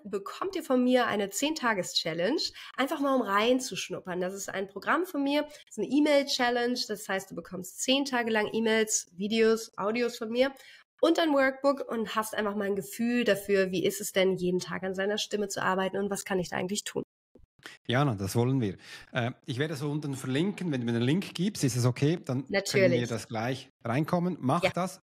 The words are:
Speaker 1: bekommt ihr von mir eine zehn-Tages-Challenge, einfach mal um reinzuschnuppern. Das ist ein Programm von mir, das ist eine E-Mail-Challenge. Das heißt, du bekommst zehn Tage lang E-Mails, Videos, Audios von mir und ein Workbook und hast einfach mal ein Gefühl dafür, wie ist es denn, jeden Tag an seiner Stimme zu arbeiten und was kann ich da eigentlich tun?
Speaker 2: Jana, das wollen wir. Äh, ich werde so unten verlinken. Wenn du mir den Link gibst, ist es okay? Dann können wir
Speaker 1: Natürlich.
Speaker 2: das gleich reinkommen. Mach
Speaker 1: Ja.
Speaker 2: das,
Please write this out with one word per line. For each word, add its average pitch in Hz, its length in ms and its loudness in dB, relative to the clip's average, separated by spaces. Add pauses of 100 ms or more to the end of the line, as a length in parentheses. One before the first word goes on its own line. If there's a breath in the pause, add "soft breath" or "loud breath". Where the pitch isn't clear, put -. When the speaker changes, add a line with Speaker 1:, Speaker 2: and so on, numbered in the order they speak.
Speaker 1:
bekommt 202 500 -6
ihr 330 80 -4
von 254 200 2
mir 254 240 4
eine 202 220 -2
zehn-Tages-Challenge, 220 1120 -2 (380 loud breath)
einfach 277 240 -2
mal 269 140 2
um 254 60 2
reinzuschnuppern. 196 1000 0
Das 185 120 -4
ist 196 140 -10
ein 190 200 -4
Programm 247 380 0
von 285 180 -4
mir, 285 200 2
das 294 80 -10 (200 loud breath)
ist - 80 -12
eine 202 80 -2
E-Mail-Challenge. 254 1000 2
Das 208 220 -8
heißt, 190 220 -4
du - 40 -12
bekommst 180 460 -10
zehn 269 240 2
Tage 233 260 -2
lang 214 220 2
E-Mails, 220 600 2
Videos, 220 640 2
Audios 233 400 -2
von 220 120 -6
mir 254 240 2 (480 loud breath)
und 339 180 6
ein 320 140 4
Workbook 269 560 2
und 220 260 -4
hast 220 200 -2
einfach 208 200 0
mal 208 100 -2
ein 196 120 0
Gefühl 233 480 0
dafür, 196 460 2
wie 185 140 0
ist 196 140 0
es 208 140 -8
denn, 185 240 4
jeden 180 220 0
Tag 180 240 -6
an 190 120 -4
seiner 196 220 -2
Stimme 208 320 -4
zu - 120 -4
arbeiten 190 360 0
und 202 120 0
was 196 140 -4
kann 185 160 0
ich 170 100 -2
da - 60 -6
eigentlich 185 300 -2
tun? - 180 -4 (840 loud breath)
Speaker 2:
Jana, 123 280 2
das 95 200 -4
wollen 127 260 2
wir. 95 160 -2 (340 loud breath)
Äh, 123 200 -2 (140)
ich 120 140 -6
werde 156 160 -2
so 147 160 -6
unten 147 240 -4
verlinken. 151 560 -2
Wenn 127 100 0
du 117 40 -2
mir 117 80 0
den 117 80 2
Link 151 320 2
gibst, 196 300 -2
ist 120 120 2
es 123 100 2
okay? 143 380 2
Dann 135 220 -4 (220)
können - 260 4
wir 120 140 2
Speaker 1:
Natürlich. - 0 -
Speaker 2:
das 117 200 -6
gleich 120 420 -4 (140)
reinkommen. 170 560 0
Mach 160 220 2
Speaker 1:
Ja. 185 100 2
Speaker 2:
das, 180 340 -4